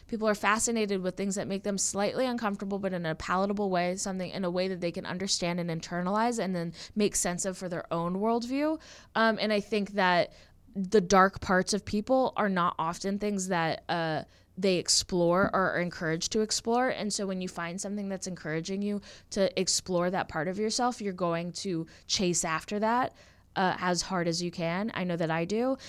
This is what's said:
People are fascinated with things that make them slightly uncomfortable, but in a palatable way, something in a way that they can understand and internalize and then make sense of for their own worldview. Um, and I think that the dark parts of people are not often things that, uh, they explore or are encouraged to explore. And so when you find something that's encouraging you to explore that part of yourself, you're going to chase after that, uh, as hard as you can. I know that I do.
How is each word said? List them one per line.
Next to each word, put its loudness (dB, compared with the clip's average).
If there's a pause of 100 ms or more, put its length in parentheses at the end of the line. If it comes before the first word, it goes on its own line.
People -2
are 4
fascinated 2
with -2
things -4
that -4
make -4
them -2
slightly 0
uncomfortable, -4
but -2
in -4
a 0
palatable 0
way, 2
something -6
in -4
a 0
way 0
that -4
they -2
can -8
understand -2
and -4
internalize -2
and -2
then -4 (220)
make 2
sense -2
of -2
for -8
their -6
own 0
worldview. 0 (340)
Um, 2
and 0
I 2
think -2
that 2 (420)
the 4
dark 6
parts 2
of -2
people 2
are 2
not 2
often -2
things -2
that, 0
uh, -2 (340)
they 4
explore 4
or 4
are 0
encouraged -2
to 2
explore. 0
And -2
so -2
when -4
you -4
find -8
something -6
that's -6
encouraging -4
you -2 (300)
to 2
explore 0
that 0
part -2
of -4
yourself, 0
you're -4
going -2
to -4 (180)
chase 2
after -4
that, 0 (420)
uh, 2
as 2
hard 0
as 0
you -2
can. -2
I -4
know 0
that 0
I 0
do. 0 (120)